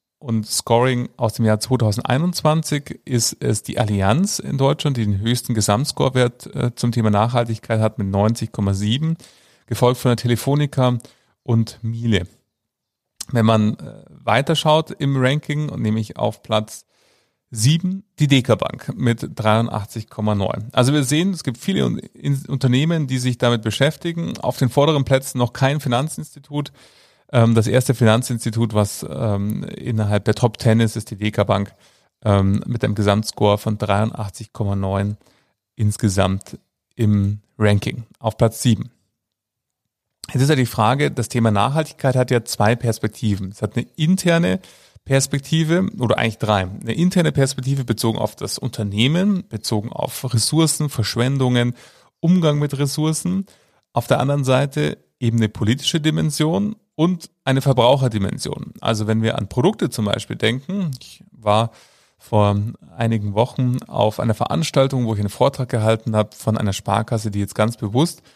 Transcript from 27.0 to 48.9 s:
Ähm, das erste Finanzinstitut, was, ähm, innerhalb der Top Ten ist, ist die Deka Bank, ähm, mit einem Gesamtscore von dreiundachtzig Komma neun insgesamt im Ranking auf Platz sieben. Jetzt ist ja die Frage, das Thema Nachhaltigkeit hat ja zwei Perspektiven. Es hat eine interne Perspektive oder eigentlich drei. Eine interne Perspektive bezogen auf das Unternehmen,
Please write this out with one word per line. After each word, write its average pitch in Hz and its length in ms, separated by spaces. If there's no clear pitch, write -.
Ähm, 117 240
das 110 120
erste 123 260
Finanzinstitut, 113 800
was, 104 340
ähm, 101 560
innerhalb 104 640
der 110 100
Top 117 220
Ten 113 220
ist, 113 160
ist - 160
die 107 40
Deka 104 280
Bank, 101 300
ähm, 98 420
mit 117 180
einem 107 120
Gesamtscore 104 640
von 107 200
dreiundachtzig 104 760
Komma 101 240
neun 98 420
insgesamt 98 840
im 104 440
Ranking 104 460
auf - 180
Platz 113 240
sieben. - 300
Jetzt 127 80
ist 139 80
ja 156 60
die 127 100
Frage, 131 460
das - 180
Thema 113 220
Nachhaltigkeit 131 640
hat 127 160
ja 120 120
zwei 110 320
Perspektiven. 104 760
Es - 100
hat 104 160
eine - 80
interne 175 640
Perspektive 156 840
oder 113 180
eigentlich 113 220
drei. 104 220
Eine 101 320
interne 175 380
Perspektive 135 540
bezogen 113 320
auf 113 180
das - 220
Unternehmen, 131 920